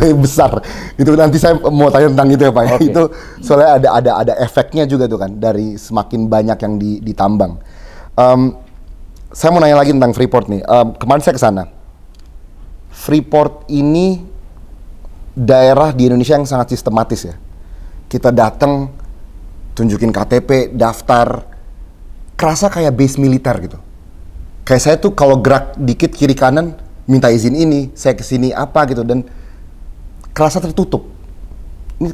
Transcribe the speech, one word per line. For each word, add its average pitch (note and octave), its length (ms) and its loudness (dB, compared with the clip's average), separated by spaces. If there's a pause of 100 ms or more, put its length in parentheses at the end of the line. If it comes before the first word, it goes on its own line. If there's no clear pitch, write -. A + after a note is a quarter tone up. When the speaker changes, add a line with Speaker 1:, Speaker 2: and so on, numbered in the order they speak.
(180)
Speaker 1:
<laughs> C3+ 80 4
besar. C3+ 360 0 (320)
Itu C#3 240 2
nanti D3+ 240 2
saya E3 160 4
mau D3 320 2
tanya C#3 240 4
tentang C3+ 160 4
itu C3+ 160 4
ya, C3 80 4
Pak. A#2+ 100 2 (140)
Speaker 2:
Oke. D3+ 120 2
Speaker 1:
Itu E3 140 2 (380)
soalnya D3+ 360 4
ada, C3 160 2
ada, A#2+ 180 2 (100)
ada A2+ 200 0
efeknya C#3 440 -2
juga C3 240 0
tuh G#2+ 80 -4
kan G2 200 -6
dari G#2+ 400 -2
semakin A2 520 -4
banyak A2 320 0
yang G#2+ 160 -4
di-, G#2 240 -4
ditambang. G2+ 560 -2 (600)
Em, B2+ 240 4 (920)
saya - 200 0
mau F3 80 4
nanya D3 200 6
lagi C#3+ 120 2
tentang B2+ 200 2
Freeport B2 360 0
nih. G2 120 -4
Em, A#2 260 2 (100)
kemarin C#3 240 0
saya E3+ 160 0
ke - 40 -4
sana. G2 220 2 (1300)
Freeport D3 800 -2
ini E3 520 0 (1120)
daerah C3 600 4
di B2+ 160 2
Indonesia B2 280 2
yang C#3+ 120 -4
sangat B2+ 240 -2
sistematis A2+ 560 -4
ya. E2+ 60 -16 (720)
Kita B2 240 0
datang, C#3 560 0 (880)
tunjukin A2+ 320 0
K G2 160 -2
T - 160 -2
P, - 80 -10 (240)
daftar. A#2 720 0 (920)
Kerasa E3 320 0
kayak D#3 240 0
base C3+ 240 0
militer C3 400 0
gitu. F2 180 -12 (880)
Kayak B2+ 180 2
saya D#3 140 2
tuh D#3+ 160 0
kalau C3+ 320 4
gerak C3 320 0
dikit C3 400 -2
kiri C#3 160 0
kanan, C#3 400 0 (320)
minta C3 240 2
izin A#2 240 2
ini, C#3+ 480 0
saya B2+ 160 0
kesini B2+ 400 -4
apa D3 320 0
gitu. A#2+ 160 -4
Dan A#2+ 240 -2 (1040)
kerasa D#3 320 -2
tertutup. E3+ 400 -4 (960)
Ini E3+ 140 -4